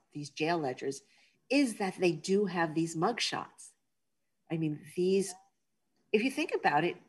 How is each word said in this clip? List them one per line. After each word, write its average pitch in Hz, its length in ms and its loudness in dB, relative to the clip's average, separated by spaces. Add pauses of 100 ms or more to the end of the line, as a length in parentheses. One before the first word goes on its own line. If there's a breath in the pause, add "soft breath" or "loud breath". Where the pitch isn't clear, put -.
(120)
these 147 180 -10
jail 165 280 0
ledgers 135 440 -4 (460 soft breath)
is 262 280 2
that 190 220 -2
they 175 140 4
do 190 320 2
have 170 300 0
these 165 220 -2
mugshots. - 760 -4 (800)
I 165 40 -2
mean, 156 240 -2 (160)
these, 185 380 2 (800)
if 208 100 4
you 262 80 2
think 311 240 -4
about 160 300 2
it, 175 120 -2 (120)